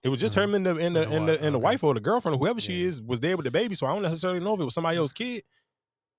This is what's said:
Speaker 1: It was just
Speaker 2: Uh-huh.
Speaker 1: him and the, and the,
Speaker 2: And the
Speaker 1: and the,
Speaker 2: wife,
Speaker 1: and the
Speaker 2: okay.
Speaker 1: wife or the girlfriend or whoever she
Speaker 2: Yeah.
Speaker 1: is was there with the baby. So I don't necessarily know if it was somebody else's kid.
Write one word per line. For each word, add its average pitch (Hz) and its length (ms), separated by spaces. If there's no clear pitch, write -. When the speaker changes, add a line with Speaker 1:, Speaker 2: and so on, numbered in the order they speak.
Speaker 1:
It 127 80
was 127 100
just 208 140
Speaker 2:
Uh-huh. - 20
Speaker 1:
him 202 180
and 190 120
the, 175 100
and 170 200
the, 160 60
Speaker 2:
And 156 60
the 147 60
Speaker 1:
and 160 140
the, 160 40
Speaker 2:
wife, 151 120
Speaker 1:
and 151 100
the 127 40
Speaker 2:
okay. - 20
Speaker 1:
wife 190 240
or 143 100
the 110 60
girlfriend 170 360
or - 20
whoever 208 220
she 180 200
Speaker 2:
Yeah. - 20
Speaker 1:
is 170 200
was 117 180
there 175 160
with 156 80
the 123 60
baby. 196 240
So 143 120
I 139 80
don't 208 80
necessarily 175 380
know 202 140
if 202 60
it - 40
was 127 100
somebody 165 240
else's 147 160
kid. 240 280